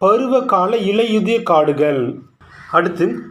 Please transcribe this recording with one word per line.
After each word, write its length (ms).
பருவகால 760
இலையுதிர் 680
காடுகள். 760
அடுத்து 440